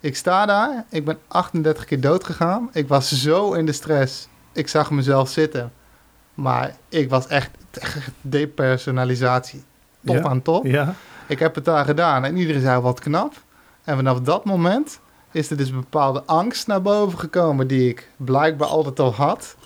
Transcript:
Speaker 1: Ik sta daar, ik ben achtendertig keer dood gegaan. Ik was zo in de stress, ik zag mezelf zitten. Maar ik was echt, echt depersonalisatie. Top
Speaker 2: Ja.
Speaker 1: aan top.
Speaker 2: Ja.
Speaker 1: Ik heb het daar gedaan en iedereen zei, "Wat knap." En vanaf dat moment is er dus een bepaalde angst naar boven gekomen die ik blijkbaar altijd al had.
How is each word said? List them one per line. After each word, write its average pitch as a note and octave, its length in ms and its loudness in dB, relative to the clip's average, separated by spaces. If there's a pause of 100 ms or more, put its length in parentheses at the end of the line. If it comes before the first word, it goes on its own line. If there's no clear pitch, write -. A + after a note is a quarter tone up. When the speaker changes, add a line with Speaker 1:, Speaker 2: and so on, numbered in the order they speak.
Speaker 1:
Ik C#3 160 -4
sta F#3+ 300 2
daar, G#3 440 0
ik D#3 140 -4
ben D#3 140 -4 (100)
achtendertig D#3 560 0
keer C#3+ 160 -2
dood D#3 240 2
gegaan. F#3 480 -2
Ik D3 160 -2
was C3+ 340 0
zo F#3 300 2
in E3 140 0
de D3+ 60 0
stress, C#3 560 -2 (240)
ik D#3+ 160 -4
zag D3+ 220 0
mezelf C3+ 380 2
zitten. C#3+ 440 -2 (640)
Maar C3 400 -2 (140)
ik D3 220 0
was B2+ 160 2
echt, C#3 240 -2 (220)
echt - 380 -10 (100)
depersonalisatie. B2+ 1400 0 (400)
Top - 120 2
Speaker 2:
Ja. D3+ 60 2
Speaker 1:
aan C3 200 0
top. F3+ 240 0
Speaker 2:
Ja. C#3+ 280 2 (320)
Speaker 1:
Ik C#3 120 -4
heb D#3+ 160 0
het D3+ 100 -8
daar D3+ 200 2
gedaan D3 400 2
en D#3 120 -2
iedereen D#3 260 0
zei, B2+ 180 2
"Wat B2 200 0
knap." F#3 320 -2 (520)
En D3 120 -2
vanaf C3 240 0
dat D3+ 240 0
moment G3 560 0 (300)
is D#3 200 -4
er D3+ 60 -4
dus C#3 120 -2
een C3 120 -4
bepaalde C#3 460 0
angst F3+ 400 0
naar G3 160 0
boven G3+ 360 0
gekomen D3+ 480 0
die C3 220 2
ik - 280 -6
blijkbaar C#3+ 520 0
altijd D3+ 320 0
al B2+ 140 2
had. C#3+ 520 -2